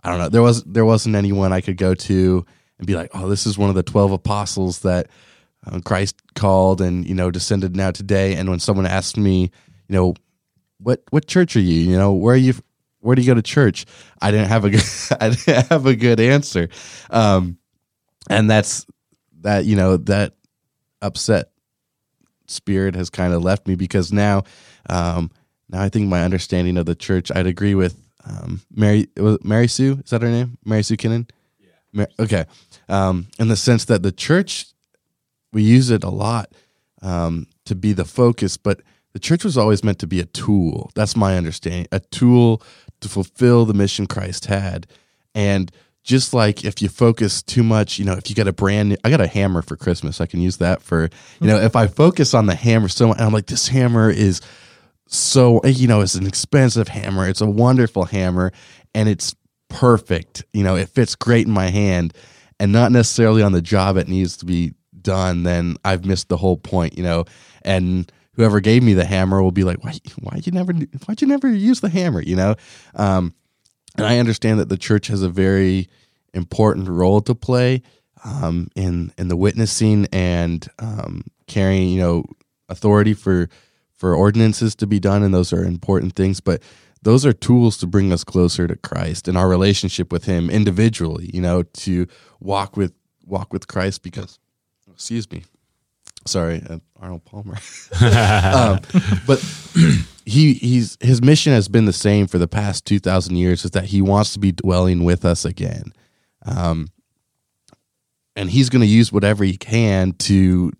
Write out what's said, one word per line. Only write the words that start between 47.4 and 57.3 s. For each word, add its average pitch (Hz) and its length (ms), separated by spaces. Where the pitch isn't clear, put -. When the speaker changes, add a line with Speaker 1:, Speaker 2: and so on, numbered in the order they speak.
Speaker 1:
too - 220
much, 110 340
you 101 60
know, 101 100
if 92 160
you 104 60
get 107 120
a 95 60
brand 101 360
new, 101 160
I 117 40
got 151 120
a 98 60
hammer 98 340
for - 160
Christmas. 82 420
I 85 60
can 85 160
use 90 160
that 90 240
for, 80 280
you 165 80
know, 107 140
if 110 160
I 110 100
focus 160 460
on 113 120
the 90 100
hammer 113 340
so 117 180
much, 110 100
and 117 80
I'm 107 60
like, 107 140
"This - 240
hammer 120 400
is 98 320
so," 123 560
you 127 240
know, 107 140
it's 95 140
an 92 120
expensive - 600
hammer. 95 360
It's 95 140